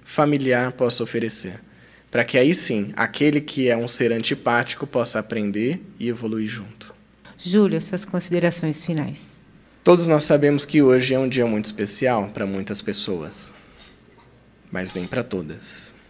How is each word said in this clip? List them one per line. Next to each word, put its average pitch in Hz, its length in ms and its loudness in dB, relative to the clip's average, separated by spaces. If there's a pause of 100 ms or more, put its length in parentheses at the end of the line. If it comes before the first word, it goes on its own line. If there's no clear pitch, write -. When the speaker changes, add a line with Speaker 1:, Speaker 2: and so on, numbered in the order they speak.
Speaker 1:
familiar 131 680 2
possa 120 320 0
oferecer, 110 560 -6 (500)
pra 120 140 0
que 127 140 0
aí 135 160 6
sim, 104 420 -2
aquele 147 460 2
que 135 280 -2
é 117 60 4
um 117 120 -2
ser 120 240 0
antipático 120 760 -2
possa 117 320 -2
aprender 107 600 -4 (180)
e 117 80 -4
evoluir 113 400 -4
junto. 110 460 -14 (440)
Speaker 2:
Júlio, 180 440 2
suas 180 240 -8
considerações 170 800 -2
finais. - 560 -6 (420)
Speaker 1:
Todos 170 240 8
nós 151 160 4
sabemos 143 400 4
que - 160 2
hoje 131 360 6
é 131 40 2
um 131 80 0
dia 123 200 2
muito 107 180 0
especial 107 680 0
pra 107 140 -6
muitas 98 380 -6
pessoas, - 680 -6 (1200)
mas 92 220 -6
nem 90 140 -6
pra 120 160 -4
todas. - 720 -10 (140)